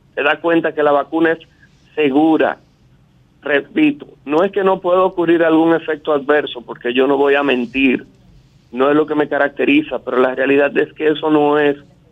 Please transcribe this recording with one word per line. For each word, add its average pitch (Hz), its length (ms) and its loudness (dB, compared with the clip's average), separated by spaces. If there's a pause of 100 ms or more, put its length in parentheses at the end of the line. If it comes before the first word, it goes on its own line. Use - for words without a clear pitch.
(160)
se 131 80 -4
da 147 160 -2
cuenta 165 340 0
que 151 80 -4
la 147 100 2
vacuna 160 420 0
es 165 60 -8 (540)
segura. 147 640 2 (840)
Repito, 143 640 -2 (180)
no 151 180 0
es 202 80 -2
que 202 120 -2
no 190 180 0
pueda 185 220 2
ocurrir 170 400 0
algún 165 320 2
efecto 156 360 -6
adverso, 139 500 -2
porque 123 320 -8
yo 131 140 2
no 139 100 2
voy 139 180 2
a 143 80 0
mentir, 127 640 -2 (640)
no 131 180 0
es 147 60 2
lo 151 100 2
que 151 100 -6
me 147 140 0
caracteriza, 143 720 0
pero 123 180 -6
la 127 180 2
realidad 139 400 0
es 151 180 -2
que 151 160 -4
eso 156 200 -2
no 147 300 2
es 147 180 0 (340)